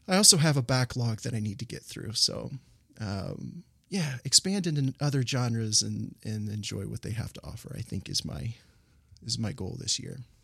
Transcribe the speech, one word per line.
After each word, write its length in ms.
I 80
also 220
have 180
a 60
backlog 580
that 140
I 60
need 180
to 80
get 160
through, 300
so, 380
um, 680
yeah, 260
expand 420
into 340
other 240
genres 580
and, 320
and 240
enjoy 360
what 180
they 100
have 220
to 100
offer, 320
I 60
think 260
is 160
my, 300
is 140
my 140
goal 260
this 220
year. 200